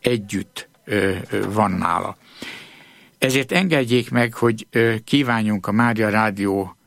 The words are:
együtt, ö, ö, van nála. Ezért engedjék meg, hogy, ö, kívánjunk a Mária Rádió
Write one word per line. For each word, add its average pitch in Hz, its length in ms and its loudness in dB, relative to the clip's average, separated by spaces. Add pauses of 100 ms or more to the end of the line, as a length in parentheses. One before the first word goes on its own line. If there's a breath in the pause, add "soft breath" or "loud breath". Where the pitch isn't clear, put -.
együtt, 104 680 -4 (160)
ö, 98 300 0 (160)
ö, 101 220 -4
van 104 180 2
nála. 92 460 -4 (1000 loud breath)
Ezért 131 340 0
engedjék 139 580 2
meg, 120 240 0
hogy, 110 360 0
ö, 113 240 2 (100)
kívánjunk 113 640 0
a 104 60 -2
Mária 110 360 2
Rádió 101 680 0 (100)